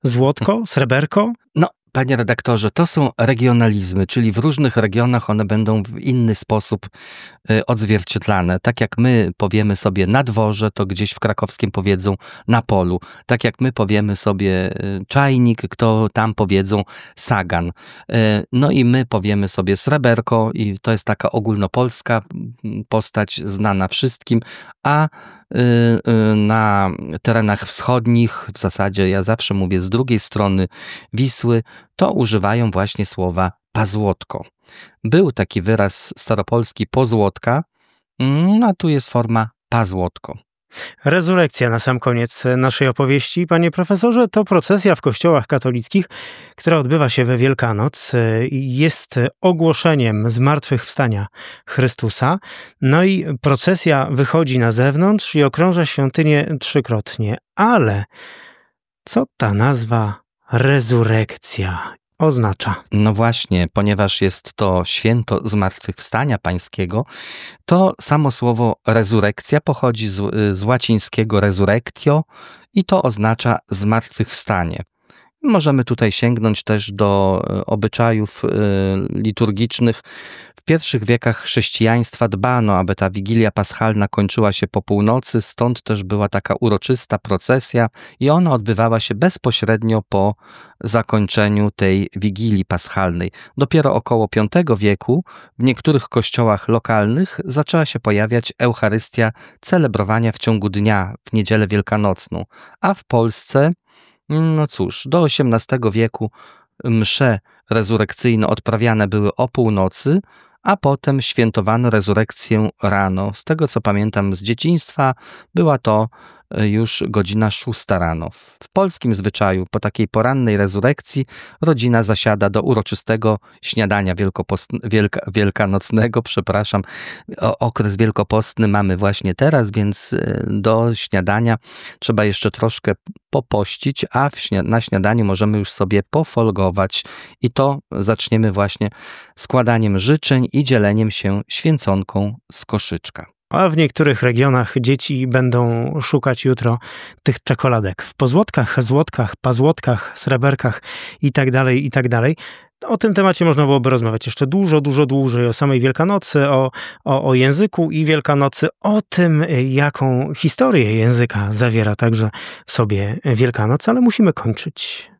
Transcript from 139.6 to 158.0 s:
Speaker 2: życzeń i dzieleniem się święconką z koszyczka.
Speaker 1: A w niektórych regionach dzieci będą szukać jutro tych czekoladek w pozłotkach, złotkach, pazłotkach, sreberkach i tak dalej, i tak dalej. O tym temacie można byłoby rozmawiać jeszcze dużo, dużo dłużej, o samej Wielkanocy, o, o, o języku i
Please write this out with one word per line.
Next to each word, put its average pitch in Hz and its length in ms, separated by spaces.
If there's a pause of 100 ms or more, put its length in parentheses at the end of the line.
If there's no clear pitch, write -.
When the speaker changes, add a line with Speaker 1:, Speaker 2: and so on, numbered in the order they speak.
Speaker 2:
życzeń 131 540
i 143 120
dzieleniem 110 460
się 101 380
święconką 104 880 (160)
z - 120
koszyczka. - 640 (240)
Speaker 1:
A 185 180
w 156 80
niektórych 147 460
regionach 123 580
dzieci 131 460
będą 123 720
szukać 131 440
jutro 120 340 (440)
tych - 200
czekoladek 113 600
w - 120
pozłotkach, 139 680
złotkach, 127 580
pazłotkach, 131 760
sreberkach 135 680 (400)
i 139 100
tak 131 180
dalej, 131 360
i 135 40
tak 123 180
dalej. 120 280 (500)
O 226 100
tym 214 180
temacie 190 300
można 151 200
byłoby 135 260
rozmawiać 113 360
jeszcze 127 200
dużo, 156 340
dużo 143 260
dłużej, 127 400
o 117 60
samej 135 280
Wielkanocy, 147 680
o, 131 220 (340)
o, 135 200
o 131 100
języku 151 560
i 160 140